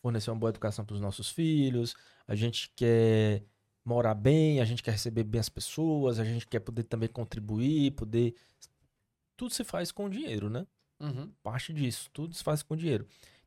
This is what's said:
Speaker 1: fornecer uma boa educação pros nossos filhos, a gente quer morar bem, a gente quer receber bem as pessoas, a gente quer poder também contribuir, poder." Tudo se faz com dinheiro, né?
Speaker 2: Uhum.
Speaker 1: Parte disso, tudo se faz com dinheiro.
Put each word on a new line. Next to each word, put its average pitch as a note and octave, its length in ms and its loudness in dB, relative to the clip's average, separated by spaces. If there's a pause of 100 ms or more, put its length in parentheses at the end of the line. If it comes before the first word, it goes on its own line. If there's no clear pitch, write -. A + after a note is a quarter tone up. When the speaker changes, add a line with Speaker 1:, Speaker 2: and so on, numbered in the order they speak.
Speaker 1:
fornecer A2+ 280 -2
uma A2+ 80 -4
boa A2+ 120 0
educação G#2+ 340 -4
pros G#2 160 -6
nossos G2+ 300 -6
filhos, C3+ 640 2 (340)
a G#2+ 60 -2
gente A2+ 420 -2
quer A2 680 6 (400)
morar A#2+ 320 2
bem, D3 460 4
a A2+ 60 4
gente A#2 160 -2
quer - 100 -2
receber A2+ 320 0
bem A2 160 0
as - 80 -2
pessoas, D3 720 0
a A2 40 0
gente A#2 220 -2
quer A2+ 140 -4
poder A#2 220 -4
também A2+ 260 -2
contribuir, A#2+ 840 0
poder." A#2 420 0 (1000)
Tudo B3 180 -8
se A3+ 100 -4
faz F3 260 -6
com G3+ 200 -6
dinheiro, A2+ 400 -4
né? C3+ 160 -6 (340)
Speaker 2:
Uhum. D3 320 -8 (100)
Speaker 1:
Parte B2 300 -6
disso, C#3 400 -4
tudo D#3+ 220 -10
se - 100 -12
faz D3+ 180 0
com D#3 140 -6
dinheiro. D#3 300 0 (400)